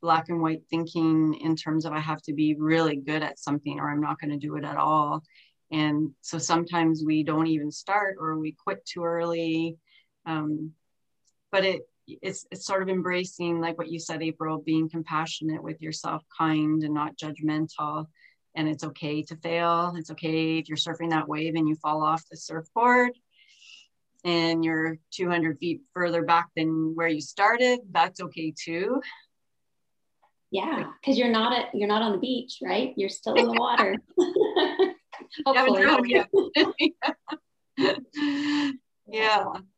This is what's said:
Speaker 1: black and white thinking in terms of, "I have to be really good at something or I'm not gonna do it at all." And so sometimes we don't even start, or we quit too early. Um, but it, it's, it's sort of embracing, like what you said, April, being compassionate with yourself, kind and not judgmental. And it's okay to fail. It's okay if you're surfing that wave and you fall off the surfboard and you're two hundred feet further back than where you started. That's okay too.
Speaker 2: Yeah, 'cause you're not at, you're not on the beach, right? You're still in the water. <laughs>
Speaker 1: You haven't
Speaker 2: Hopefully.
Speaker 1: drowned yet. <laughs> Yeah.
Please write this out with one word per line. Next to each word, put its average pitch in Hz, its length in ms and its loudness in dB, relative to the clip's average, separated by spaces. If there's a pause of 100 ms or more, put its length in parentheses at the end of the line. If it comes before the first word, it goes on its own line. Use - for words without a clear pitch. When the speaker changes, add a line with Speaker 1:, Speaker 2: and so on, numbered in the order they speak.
Speaker 1:
black 160 280 0
and 170 120 -2
white 160 280 -2
thinking 160 640 2
in 160 200 -2
terms 156 300 -2
of, 151 80 -6
"I 156 60 -2
have 156 240 -6
to 156 100 -8
be 151 220 2
really 156 400 2
good 151 280 -4
at 151 160 -8
something 143 400 -4
or 147 100 -4
I'm 147 120 -2
not 147 180 -4
gonna 147 180 -6
do 151 180 -8
it 147 100 -6
at 143 120 -6
all." 151 440 0 (500)
And 151 400 0 (100)
so - 160 -8
sometimes 165 680 0
we 156 180 0
don't 160 240 0
even 151 240 -2
start, 196 480 -4
or 160 180 -4
we 156 160 -6
quit - 320 -10
too - 180 -10
early. 165 760 -2 (480)
Um, 156 460 -4 (800)
but 190 140 2
it, 180 160 0 (260)
it's, - 440 -12
it's 185 140 -14
sort 190 160 -2
of 190 80 -4
embracing, 180 720 -4
like 165 160 -6
what 170 120 -10
you 165 100 -8
said, 160 240 -8
April, 160 420 -6
being 160 240 0
compassionate 160 760 -6
with 156 180 -10
yourself, 156 420 -8 (140)
kind 156 460 2
and 151 100 -2
not 151 240 -4
judgmental. 156 920 -4 (480)
And 156 120 0
it's 151 180 -4
okay 151 380 -6
to 160 140 -12
fail. 170 600 0
It's 160 140 -12
okay 160 460 -2
if 156 100 -6
you're 151 100 -6
surfing 165 340 -4
that 156 180 0
wave 156 260 -4
and 160 140 2
you 156 60 0
fall 156 280 -4
off 160 260 0
the - 80 -20
surfboard 240 720 0 (1120)
and 165 400 2
you're 160 320 -2 (140)
two 180 180 -4
hundred 165 300 0
feet 170 220 -6 (120)
further 170 300 0
back 170 320 2
than 160 400 -2
where 165 120 0
you 156 140 -2
started. 233 580 2 (120)
That's 175 300 0
okay 160 360 -8
too. 202 440 -4 (1500)
Speaker 2:
Yeah, 190 400 -6 (120)
'cause 269 140 2
you're 247 140 12
not 226 260 6
at, - 180 -2
you're 202 120 4
not 214 140 6
on 220 100 4
the 190 60 4
beach, 247 440 0
right? 202 360 0
You're 196 120 2
still - 260 -2
in 247 120 10
the 233 60 0
water. 240 420 4 (220)
<laughs> - 800 2 (500)
Speaker 1:
You 269 80 4
haven't 254 240 6
Speaker 2:
Hopefully. 190 60 6
Speaker 1:
drowned 262 260 4
yet. 247 200 4 (1500)
<laughs> 294 960 -2 (340)
Yeah. 214 380 0 (320)